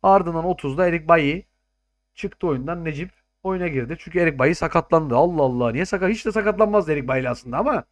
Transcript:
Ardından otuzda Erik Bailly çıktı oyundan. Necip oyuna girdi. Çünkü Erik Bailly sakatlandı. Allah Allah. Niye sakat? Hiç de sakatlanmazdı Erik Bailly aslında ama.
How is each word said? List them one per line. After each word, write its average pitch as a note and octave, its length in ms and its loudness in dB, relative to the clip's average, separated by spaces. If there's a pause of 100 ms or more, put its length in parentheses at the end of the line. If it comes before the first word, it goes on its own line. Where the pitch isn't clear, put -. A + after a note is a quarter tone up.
Ardından E3+ 420 4
otuzda F3 440 -2
Erik E3 200 -2
Bailly E3 360 4 (680)
çıktı - 320 -8
oyundan. D#3+ 380 -4
Necip D#3+ 260 -6 (320)
oyuna F#3 260 -4
girdi. C3+ 300 -4
Çünkü - 200 -6
Erik E3 200 2
Bailly C#3+ 160 4
sakatlandı. D#3+ 640 0
Allah E3 260 2
Allah. A#2+ 300 2
Niye D3 120 -2
sakat? G3 260 0
Hiç A3 160 -4
de A3 60 -2
sakatlanmazdı G#3 600 2
Erik C#3 160 -2
Bailly C3 200 0
aslında B2 300 -6
ama. A3+ 340 -2